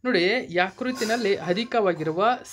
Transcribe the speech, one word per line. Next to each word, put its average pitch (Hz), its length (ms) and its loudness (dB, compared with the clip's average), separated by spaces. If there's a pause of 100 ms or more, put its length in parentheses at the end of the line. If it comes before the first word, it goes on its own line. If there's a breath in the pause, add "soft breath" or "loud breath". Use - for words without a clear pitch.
ನೋಡಿ, 220 440 0
ಯಾಕೃತಿನಲ್ಲಿ 214 880 0
ಅಧಿಕವಾಗಿರುವ 180 920 0 (240)